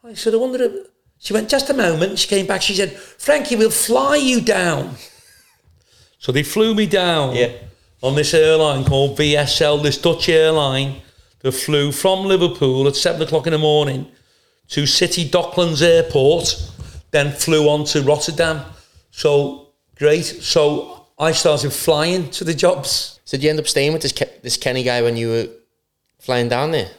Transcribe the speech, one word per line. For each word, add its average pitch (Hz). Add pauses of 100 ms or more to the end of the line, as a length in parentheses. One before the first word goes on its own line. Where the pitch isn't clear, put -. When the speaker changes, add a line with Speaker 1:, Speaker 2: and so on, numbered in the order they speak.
Speaker 1:
I 233
said, 226
"I 226
wonder 254
if," 220 (480)
she -
went, 214
"Just 277
a 285
moment." 190
She -
came 196
back. 190
She 202
said, 185 (220)
"Frankie, 277
we'll 220
fly 269
you 254
down." 165 (1200)
So -
they 143
flew 220
me 214
down 160
Speaker 2:
Yeah. 120 (540)
Speaker 1:
on 135
this 147
airline 156
called 139
V 147
S 147
L, 147
this 147
Dutch 165
airline 143 (380)
that 131
flew 147
from 190
Liverpool 165
at 139
seven 165
o'clock 156
in 160
the 151
morning 151 (640)
to 147
City 170
Docklands 170
Airport, 165 (560)
then 143
flew 151
on 147
to 147
Rotterdam. 151 (500)
So, 143 (260)
great. 151 (180)
So - (140)
I 160
started 147
flying 165
to -
the 165
jobs. -
Speaker 2:
So 139
did 135
you 151
end 156
up 151
staying 143
with 160
this 135
Ke-, -
this 123
Kenny 127
guy 120
when 117
you 117
were 113 (720)
flying 123
down 135
there? 101